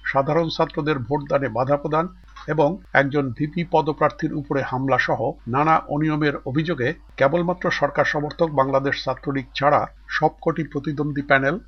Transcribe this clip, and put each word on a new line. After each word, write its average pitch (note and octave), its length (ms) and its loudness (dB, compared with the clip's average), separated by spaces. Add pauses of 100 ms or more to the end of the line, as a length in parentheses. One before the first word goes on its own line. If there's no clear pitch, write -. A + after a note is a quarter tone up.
(120)
সাধারণ D3 440 2
ছাত্রদের D#3 420 0 (100)
ভোটদানে C#3 400 0 (100)
বাধা C3+ 240 2
প্রদান D#3+ 240 0 (480)
এবং D3+ 160 4 (320)
একজন C#3 240 0 (120)
ভিপি D3+ 240 -4 (120)
পদপ্রার্থীর D#3 680 0
উপরে C3+ 200 -2 (100)
হামলা C3 360 0
সহ C3 140 0 (340)
নানা D#3 200 4 (200)
অনিয়মের D3+ 400 0 (140)
অভিযোগে C#3 400 0 (300)
কেবলমাত্র E3+ 460 2 (140)
সরকার C#3+ 340 2
সমর্থক D3+ 360 0 (100)
বাংলাদেশ C3+ 440 2
ছাত্রলীগ C3+ 440 -4 (120)
ছাড়া C3+ 220 4 (360)
সবকটি D#3 540 0
প্রতিদ্বন্দ্বী C#3+ 580 -4
প্যানেল C#3 260 4 (120)